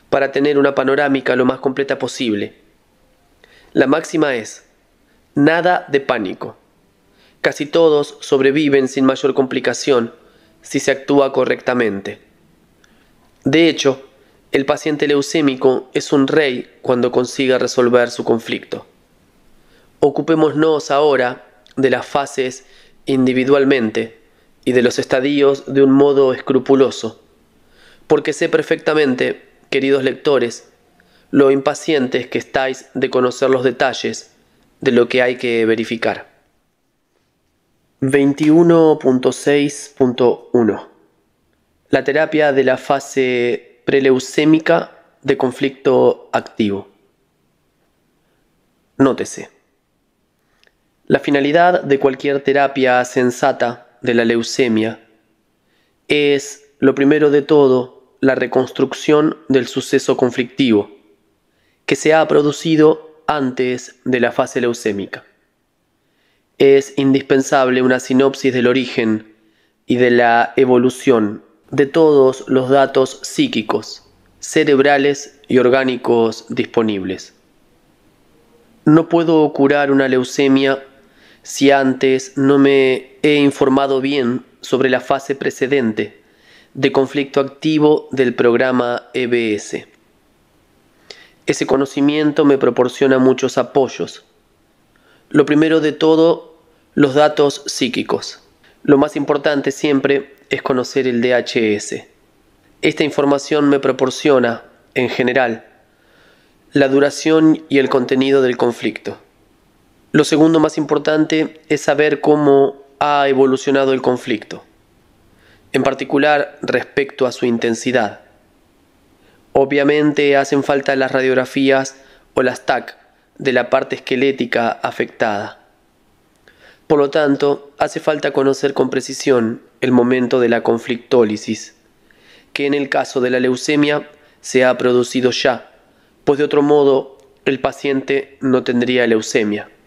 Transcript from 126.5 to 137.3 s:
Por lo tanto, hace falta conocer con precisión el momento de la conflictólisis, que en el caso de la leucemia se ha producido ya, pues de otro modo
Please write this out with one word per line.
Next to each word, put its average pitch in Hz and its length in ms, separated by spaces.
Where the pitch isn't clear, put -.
Por 156 120
lo 139 100
tanto, 143 720
hace 151 220
falta 147 320
conocer 135 420
con 131 160
precisión 127 720
el 127 120
momento 123 480
de 120 100
la 113 120
conflictólisis, 117 1120
que 143 140
en 139 80
el 139 160
caso 135 320
de 123 80
la 127 100
leucemia 147 680
se 127 220
ha 127 120
producido 123 540
ya, 120 420
pues 143 140
de 147 60
otro 143 160
modo 143 580